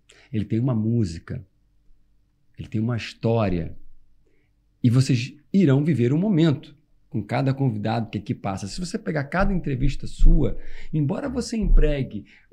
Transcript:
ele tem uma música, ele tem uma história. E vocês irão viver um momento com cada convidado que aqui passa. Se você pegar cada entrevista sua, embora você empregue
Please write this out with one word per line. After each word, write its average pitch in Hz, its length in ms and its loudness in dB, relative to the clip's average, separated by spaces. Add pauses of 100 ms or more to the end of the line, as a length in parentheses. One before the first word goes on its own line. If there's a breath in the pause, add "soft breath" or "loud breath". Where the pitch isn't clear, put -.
(320 loud breath)
ele 104 120 -4
tem 110 140 -4
uma 127 160 -2
música, 104 720 -4 (1120)
ele - 100 -16
tem 110 120 -4
uma 117 160 -2
história. 101 800 -2 (1080)
E 123 80 4
vocês 127 440 0 (200)
irão 147 300 4
viver 123 280 2
um 151 60 0
momento 165 580 0 (320)
com 107 140 -6
cada 135 320 -2
convidado 113 560 -2
que 110 80 -8
aqui 101 160 -6
passa. 95 320 -8
Se 98 140 -10
você 180 180 -6
pegar 156 260 -6
cada 190 300 0
entrevista 139 520 -2
sua, 135 520 6 (340 loud breath)
embora 156 360 -2
você 240 280 -6
empregue 143 680 4 (280 loud breath)